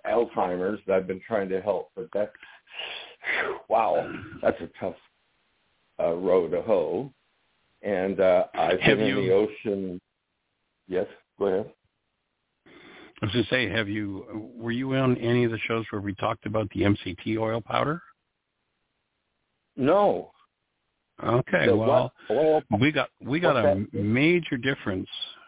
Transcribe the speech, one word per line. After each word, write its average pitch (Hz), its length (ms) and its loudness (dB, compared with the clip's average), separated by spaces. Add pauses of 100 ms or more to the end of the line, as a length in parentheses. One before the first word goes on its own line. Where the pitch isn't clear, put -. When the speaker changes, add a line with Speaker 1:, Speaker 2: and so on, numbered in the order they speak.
Speaker 1:
Alzheimer's 101 800 0
that 95 120 2
I've 92 100 0
been 92 180 -6
trying 101 240 -2
to 95 120 -2
help, 95 340 -2
but 92 180 -10
that's, 104 220 -2 (1300)
wow, 101 420 0 (300)
that's - 200 2
a 85 80 -10 (100)
tough, 92 180 -6 (1000)
uh, 82 160 0
row 90 340 2
to 85 120 -2
hoe. 95 520 0 (680)
And, 95 380 -2
uh, 92 340 4
I've 87 280 0
Speaker 2:
Have 107 160 4
Speaker 1:
been 107 100 0
Speaker 2:
you 104 120 0
Speaker 1:
in 95 80 0
the 95 60 4
ocean. 98 680 -2 (880)
Yes, 92 180 -2 (320)
go 101 60 0
ahead. 98 280 -2 (1500)
Speaker 2:
I - 40 -4
was 101 80 -6
gonna 117 120 0
say, 127 240 0
have 107 180 -2
you, 104 720 -8
were 117 140 -6
you 131 240 -4
on 131 220 2
any 120 280 2
of 113 60 0
the 110 80 -6
shows 113 320 -4
where 104 100 -6
we 101 140 -6
talked 110 300 -4
about 107 260 -2
the 98 120 -2
M 101 220 4
C 90 180 -6
T 110 140 -2
oil 110 240 -2
powder? 123 400 -2 (1800)
Speaker 1:
No. 143 540 2 (920)
Speaker 2:
Okay, 127 440 2
Speaker 1:
The 113 100 4
Speaker 2:
well, 127 340 2 (160)
Speaker 1:
what? 107 80 0
Oil 156 260 4 (180)
Speaker 2:
we 139 120 6
got, 139 180 -2 (120)
we 135 180 -2
got 165 160 2
Speaker 1:
What's 98 220 2
Speaker 2:
a 101 140 -4
Speaker 1:
that? - 20 -18 (100)
Speaker 2:
major 147 540 2
difference 117 500 -4 (400)